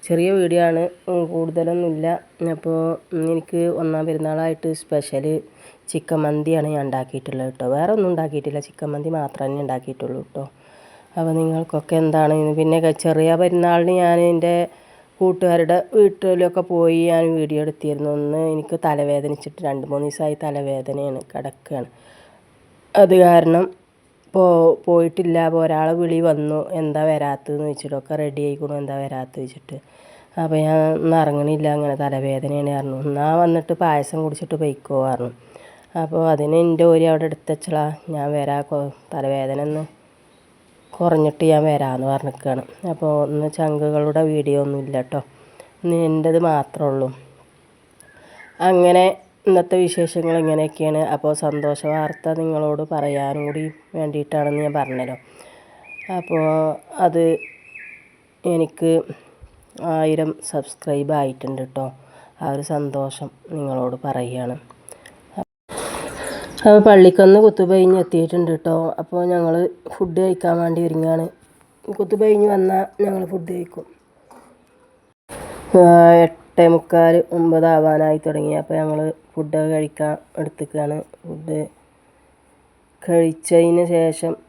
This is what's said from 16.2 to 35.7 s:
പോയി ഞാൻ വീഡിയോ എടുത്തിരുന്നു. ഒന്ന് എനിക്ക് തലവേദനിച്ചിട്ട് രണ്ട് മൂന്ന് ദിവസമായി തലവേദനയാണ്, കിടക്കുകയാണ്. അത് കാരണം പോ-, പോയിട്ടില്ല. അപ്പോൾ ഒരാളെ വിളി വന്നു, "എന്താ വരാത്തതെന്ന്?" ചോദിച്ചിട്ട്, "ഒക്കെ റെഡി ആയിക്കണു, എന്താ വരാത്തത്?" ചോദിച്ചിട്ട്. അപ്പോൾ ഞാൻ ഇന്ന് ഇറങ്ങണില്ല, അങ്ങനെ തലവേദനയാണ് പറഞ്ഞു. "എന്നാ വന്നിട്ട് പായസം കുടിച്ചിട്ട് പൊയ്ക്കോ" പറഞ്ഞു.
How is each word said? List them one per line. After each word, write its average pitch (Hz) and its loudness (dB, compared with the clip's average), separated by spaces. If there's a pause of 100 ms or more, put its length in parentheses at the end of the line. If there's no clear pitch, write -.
പോയി 165 2 (100)
ഞാൻ 165 2 (140)
വീഡിയോ 151 -2
എടുത്തിരുന്നു. 147 -6
ഒന്ന് 147 -4 (100)
എനിക്ക് 156 -6
തലവേദനിച്ചിട്ട് 147 -4
രണ്ട് 139 -6
മൂന്ന് 143 -6
ദിവസമായി 151 -6
തലവേദനയാണ്, 139 -6 (120)
കിടക്കുകയാണ്. 135 -12 (1120)
അത് 185 6 (120)
കാരണം 170 6 (680)
പോ-, 170 6 (120)
പോയിട്ടില്ല. 170 2 (120)
അപ്പോൾ 165 0
ഒരാളെ 156 0
വിളി 165 0
വന്നു, 151 0 (220)
"എന്താ 151 -2
വരാത്തതെന്ന്?" 147 -4
ചോദിച്ചിട്ട്, 143 -8
"ഒക്കെ 143 -10
റെഡി 147 -6
ആയിക്കണു, 143 -8
എന്താ 139 -8
വരാത്തത്?" 131 -12
ചോദിച്ചിട്ട്. 135 -16 (680)
അപ്പോൾ 156 -2 (100)
ഞാൻ 156 2 (260)
ഇന്ന് 165 2
ഇറങ്ങണില്ല, 151 0
അങ്ങനെ 147 -2
തലവേദനയാണ് 139 -4
പറഞ്ഞു. 135 -6
"എന്നാ 143 -2 (140)
വന്നിട്ട് 165 0
പായസം 156 -2
കുടിച്ചിട്ട് 156 -6
പൊയ്ക്കോ" 139 -4
പറഞ്ഞു. 123 -4 (720)